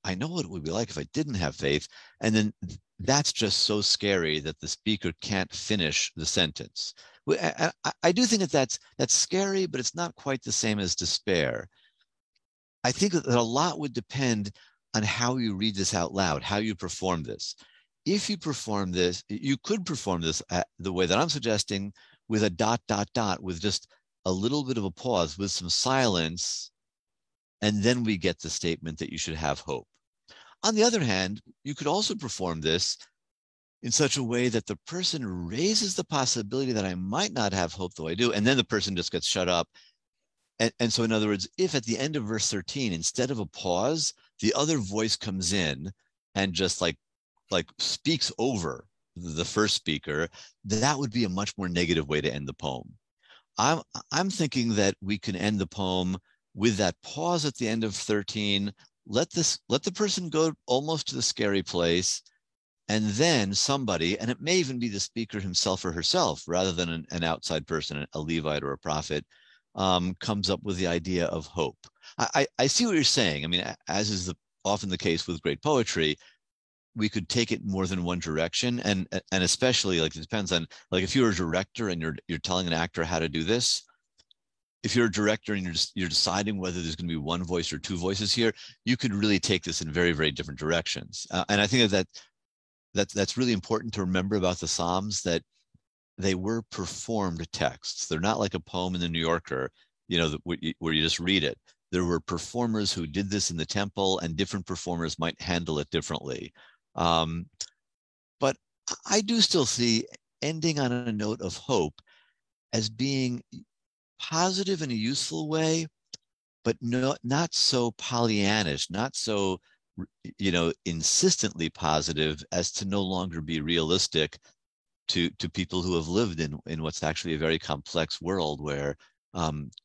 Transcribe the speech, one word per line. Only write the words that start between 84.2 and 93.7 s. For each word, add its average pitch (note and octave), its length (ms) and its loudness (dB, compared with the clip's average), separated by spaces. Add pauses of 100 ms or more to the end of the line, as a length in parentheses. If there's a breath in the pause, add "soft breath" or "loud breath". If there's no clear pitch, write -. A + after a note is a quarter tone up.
if A2+ 140 0
you're A#2+ 100 6
a G#2 60 2
director G#2+ 400 2
and G2 100 -2
you're F2 120 -4
just, - 200 0
you're F#2 140 -2
deciding G2 500 0
whether F2+ 220 -2
there's D#2+ 160 -4
gonna F2 100 -6
be E2 100 -2
one E2 280 -2
voice E2+ 280 -2
or D2 60 -6
two F#2 180 -6
voices F#2+ 380 0
here, A2+ 180 4 (320 loud breath)
you A#2+ 120 2
could A2+ 180 0
really G2+ 240 4
take F#2 240 2
this E2+ 200 -4
in D#2 100 -6
very, F2 180 4
very D#2 220 2
different D2 260 -8
directions. - 720 -2
Uh, F#2 180 0
and G2+ 120 6
I G#2 80 6
think A#2+ 220 6
that, F#2+ 160 2 (880 loud breath)
that G2 160 0
that's G2 260 0
really B2 160 2
important A2 420 -2